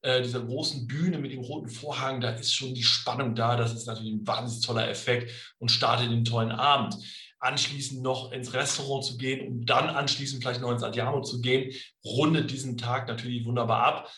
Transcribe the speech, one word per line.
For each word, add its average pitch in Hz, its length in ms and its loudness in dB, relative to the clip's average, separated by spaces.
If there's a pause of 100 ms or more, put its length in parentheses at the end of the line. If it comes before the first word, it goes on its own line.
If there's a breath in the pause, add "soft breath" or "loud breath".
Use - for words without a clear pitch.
äh, 127 220 2
dieser 120 160 -2
großen 127 480 -4
Bühne 160 320 0
mit 135 140 -4
dem 127 80 -6
roten 120 280 -6
Vorhang, 135 500 -4
da 120 120 0
ist 117 200 -2
schon 131 220 -2
die 123 80 -4
Spannung 123 540 2
da, 120 220 2
das 113 180 2
ist - 100 -8
natürlich 110 280 -6
ein 107 120 -4
wahnsinnig 117 400 -2
toller 113 240 0
Effekt 120 420 0 (280 loud breath)
und 117 100 -2
startet 120 400 4
den 117 160 4
tollen 113 260 2
Abend. 127 440 4 (500 loud breath)
Anschließend 135 560 -2
noch 131 300 -2
ins 127 220 -8
Restaurant 135 500 0
zu 123 140 -6
gehen, 131 280 -2
um 120 200 -4
dann 147 240 4
anschließend 139 520 -2
vielleicht 123 200 -2
noch 123 100 0
ins 117 100 0
Andiamo 120 420 0
zu 123 180 -4
gehen, 127 340 2 (300 loud breath)
rundet 131 460 4
diesen 127 260 -4
Tag 120 320 -2
natürlich 120 340 -4
wunderbar 117 400 2
ab. - 340 2